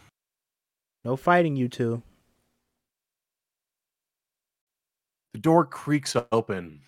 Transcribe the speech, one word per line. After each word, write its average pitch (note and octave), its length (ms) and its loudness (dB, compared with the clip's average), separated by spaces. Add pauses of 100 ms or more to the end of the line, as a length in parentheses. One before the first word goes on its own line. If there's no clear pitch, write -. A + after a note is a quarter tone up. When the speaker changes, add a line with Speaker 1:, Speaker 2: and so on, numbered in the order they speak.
(1040)
Speaker 1:
No B2 120 -4
fighting, E3+ 380 2
you B2+ 140 -2
two. A#2 340 -4 (3250)
Speaker 2:
The A#2 60 -14
door E3 260 6
creaks C#3+ 520 -4 (160)
open. F2+ 560 -4